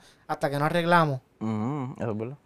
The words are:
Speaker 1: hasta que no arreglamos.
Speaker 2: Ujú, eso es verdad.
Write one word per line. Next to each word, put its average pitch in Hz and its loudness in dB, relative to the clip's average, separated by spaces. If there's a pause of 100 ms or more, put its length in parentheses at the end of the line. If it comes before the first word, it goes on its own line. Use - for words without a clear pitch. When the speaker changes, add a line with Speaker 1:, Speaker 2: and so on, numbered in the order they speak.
(280)
Speaker 1:
hasta 151 -2
que 139 -2
no 147 2
arreglamos. 165 4 (180)
Speaker 2:
Ujú, 117 -4
eso 110 -2
es 104 -4
verdad. 120 -8